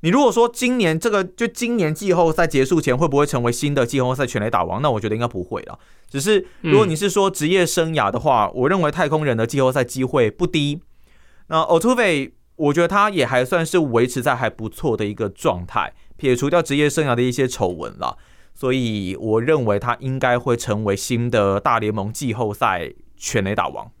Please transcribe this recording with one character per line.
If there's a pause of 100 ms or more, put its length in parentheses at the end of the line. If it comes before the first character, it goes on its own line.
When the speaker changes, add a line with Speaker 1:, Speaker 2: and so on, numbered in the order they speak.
Speaker 1:
你
如
果
说
今
年
这
个，
就
今
年
季
后
赛
结
束
前
会
不
会
成
为
新
的
季
后
赛
全
垒
打
王，
那
我
觉
得
应
该
不
会
啦。 (280)
只
是 (160)
如
果
你
是
说
职
业
生
涯
的
话，
Speaker 2:
嗯。
Speaker 1:
我
认
为
太
空
人
的
季
后
赛
机
会
不
低。 (680)
那
Altuve， (240)
我
觉
得
他
也
还
算
是
维
持
在
还
不
错
的
一
个
状
态， (240)
撇
除
掉
职
业
生
涯
的
一
些
丑
闻
啦， (380)
所
以
我
认
为
他
应
该
会
成
为
新
的
大
联
盟
季
后
赛 (260)
全
垒
打
王。